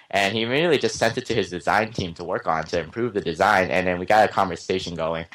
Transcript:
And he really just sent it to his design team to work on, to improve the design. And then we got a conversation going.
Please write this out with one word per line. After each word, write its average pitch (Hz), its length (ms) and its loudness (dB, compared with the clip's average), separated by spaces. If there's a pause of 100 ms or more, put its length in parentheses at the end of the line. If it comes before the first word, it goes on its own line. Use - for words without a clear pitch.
(100)
And 98 240 0
he 113 100 0
really 147 340 2
just 110 180 -2
sent 113 200 0
it 127 100 -6
to 117 80 -2
his 95 160 0
design 92 420 0
team 95 220 -6
to 87 100 -10
work 92 220 -4
on, 80 180 0
to 87 160 -2
improve 113 340 -4
the 101 80 -2
design. 92 480 2
And 90 160 2
then 90 120 0
we 90 60 -4
got 107 240 6
a - 40 -4
conversation 92 640 -2
going. 82 300 -4 (100)